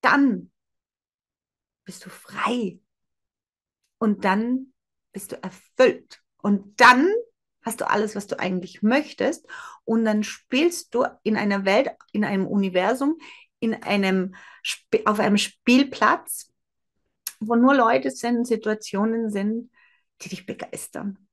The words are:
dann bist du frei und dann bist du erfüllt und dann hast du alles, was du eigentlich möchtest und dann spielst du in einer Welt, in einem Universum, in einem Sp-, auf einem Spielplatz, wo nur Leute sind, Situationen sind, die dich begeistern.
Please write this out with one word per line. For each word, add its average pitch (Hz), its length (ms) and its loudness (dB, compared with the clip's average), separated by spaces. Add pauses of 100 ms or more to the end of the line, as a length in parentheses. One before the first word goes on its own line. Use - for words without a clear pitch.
dann 247 500 2 (1300)
bist - 200 -18
du 180 40 -16
frei 208 680 -6 (1200)
und 208 260 0
dann 240 480 -2 (380)
bist - 200 -16
du - 100 -14
erfüllt - 800 0 (200)
und 202 400 -2
dann 254 300 8 (500)
hast 220 200 -6
du - 80 -4
alles, 208 260 0
was 202 120 -8
du - 120 -8
eigentlich 185 420 -6
möchtest 262 640 -2 (380)
und 226 220 0
dann 214 180 0
spielst - 720 -2
du 480 100 2 (180)
in 220 140 0
einer 202 280 0
Welt, 220 240 2 (240)
in 208 100 0
einem 190 240 -2
Universum, 202 720 0 (420)
in 226 240 -4
einem 190 520 0 (280)
Sp-, - 420 -4
auf 208 140 0
einem 202 180 2
Spielplatz, - 1120 0 (880)
wo 220 160 -2
nur 247 200 6
Leute 254 360 2
sind, 240 360 -2
Situationen 214 840 -2
sind, 214 420 -4 (500)
die - 80 -16
dich - 160 -14
begeistern. - 880 -12